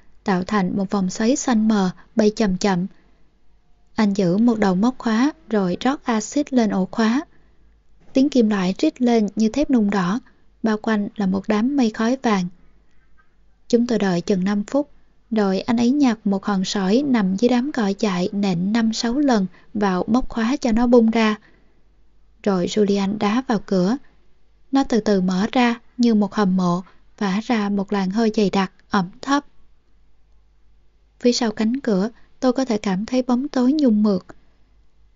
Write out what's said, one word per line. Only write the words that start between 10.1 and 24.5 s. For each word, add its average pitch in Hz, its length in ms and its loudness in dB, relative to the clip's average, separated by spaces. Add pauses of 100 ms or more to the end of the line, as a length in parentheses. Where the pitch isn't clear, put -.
bao 220 200 0
quanh 208 340 -2
là 202 100 -2
một 190 220 -2
đám 233 280 0
mây 233 140 2
khói 226 320 -2
vàng. 196 260 0 (1200)
Chúng 240 160 2
tôi 226 120 0
đợi 190 220 0
chừng 185 240 -2
năm 202 220 -2
phút, 285 240 -2 (400)
rồi 196 300 0
anh 233 160 -2
ấy 240 140 2
nhặt 269 340 2
một 196 200 -2
hòn 190 200 -2
sỏi 202 420 0
nằm 208 300 0
dưới 240 120 2
đám 247 240 0
cỏ 202 260 -2
dại 185 340 -2
nện 196 400 -2
năm 226 200 0
sáu 233 260 -4
lần 240 280 2 (280)
vào 196 320 0
móc 254 220 0
khóa 226 280 -2
cho 240 160 -2
nó 233 140 2
bung 240 240 6
ra. 220 260 2 (1040)
Rồi 185 240 0
Julian 202 520 0
đá 208 300 0
vào 214 180 0
cửa. 190 300 2 (760)